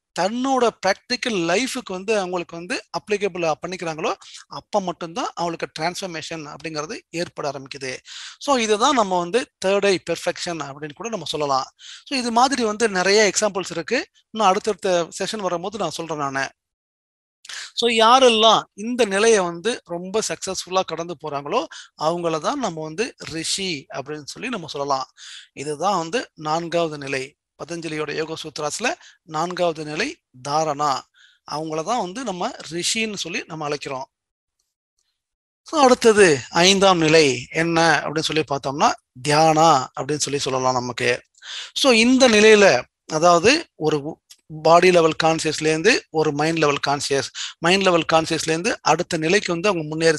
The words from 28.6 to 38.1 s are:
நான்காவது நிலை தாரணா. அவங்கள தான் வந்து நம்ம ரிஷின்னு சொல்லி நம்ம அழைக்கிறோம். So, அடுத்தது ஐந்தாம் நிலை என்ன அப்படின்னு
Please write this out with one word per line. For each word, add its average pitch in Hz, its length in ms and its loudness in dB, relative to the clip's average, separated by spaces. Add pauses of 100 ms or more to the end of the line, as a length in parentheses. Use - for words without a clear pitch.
நான்காவது 170 540 -2
நிலை 156 180 -4 (400)
தாரணா. 147 460 0 (640)
அவங்கள 156 340 -6
தான் 240 160 -2
வந்து 185 240 -8
நம்ம 185 200 -4 (240)
ரிஷின்னு 208 520 -4
சொல்லி 170 160 -8 (100)
நம்ம 156 180 -8
அழைக்கிறோம். 139 380 -8 (1600)
So, - 60 -8 (100)
அடுத்தது 220 420 6 (380)
ஐந்தாம் 190 400 4
நிலை 160 180 6 (400)
என்ன 170 160 -2 (240)
அப்படின்னு 156 280 -6